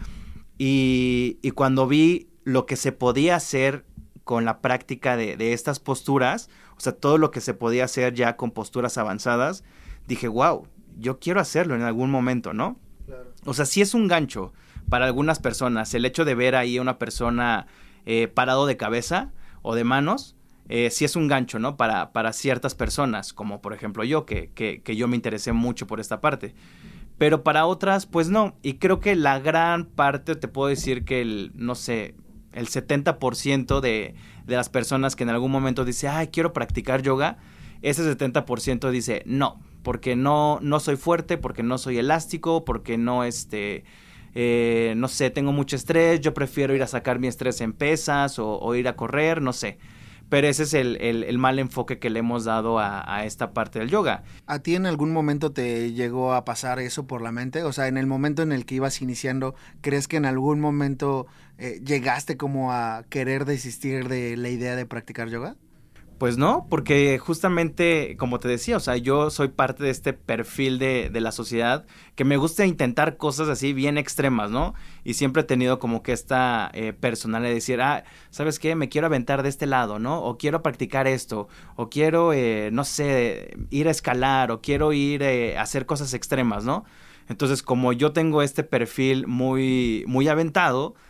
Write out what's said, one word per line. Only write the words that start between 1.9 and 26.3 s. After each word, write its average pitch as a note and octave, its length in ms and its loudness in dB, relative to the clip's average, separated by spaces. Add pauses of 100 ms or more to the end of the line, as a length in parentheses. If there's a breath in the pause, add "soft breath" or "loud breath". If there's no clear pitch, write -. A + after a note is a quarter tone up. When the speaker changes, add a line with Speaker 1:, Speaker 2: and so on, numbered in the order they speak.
Speaker 1:
lo B2+ 220 2
que C3 100 -2
se C3+ 160 0
podía C3+ 440 4
hacer C#3 480 0 (380)
con A#2 220 0
la A2+ 160 -2
práctica B2+ 560 0
de, A2 200 -2
de A2+ 180 0
estas C3+ 260 -4
posturas, C3+ 680 0 (260 loud breath)
o - 40 -16
sea, C3 120 -2
todo D3 260 4
lo D#3 140 4
que A#2+ 80 -6
se A#2+ 140 -2
podía A#2 300 2
hacer B2 300 0
ya A#2+ 220 2
con A#2 160 -4
posturas A#2 440 -4
avanzadas, A#2+ 680 0 (420 loud breath)
dije, B2 220 -4
"Guau, A#2+ 400 2 (280)
yo B2+ 220 -4
quiero F3+ 220 0
hacerlo E3 340 0
en A#2 80 -2
algún A#2+ 280 0
momento", B2 420 0
¿no? D#3+ 260 -4 (280)
Speaker 2:
Claro. B2+ 180 -14 (200)
Speaker 1:
O C3 100 -4
sea, C#3+ 120 0
sí G3 140 2
es G3+ 140 2
un A3+ 120 4
gancho C#3 460 0 (360 loud breath)
para B2 180 4
algunas C#3+ 340 2
personas, A#2 540 -2
el A#2+ 100 2
hecho C#3+ 200 0
de C3+ 120 2
ver B2+ 180 4
ahí B2 220 2
a B2+ 60 -2
una B2+ 160 -2
persona, A#2 680 0 (400 loud breath)
eh, A2+ 220 2
parado C3 380 2
de C3 100 0
cabeza A#2+ 560 -2 (300 soft breath)
o A2+ 120 -2
de A#2 100 2
manos, C#3+ 520 0 (320 soft breath)
eh, A#2 220 2
sí - 140 0
es C#3 120 0
un D#3+ 120 2
gancho, B2+ 300 0
¿no? C3+ 180 -4
Para, G#2+ 360 0
para A2+ 200 0
ciertas B2+ 420 -2
personas, A#2 580 -2
como G#2 280 -8
por G2+ 140 -8
ejemplo G#2 300 -6
yo, D3+ 220 0
que, F2 280 -6
que, A2 280 -6
que A2+ 140 -6
yo A#2+ 120 0
me B2 80 2
interesé A2 360 -2
mucho A#2 340 0
por G#2+ 140 -6
esta G#2+ 200 -6
parte. C#3 340 -2 (640 loud breath)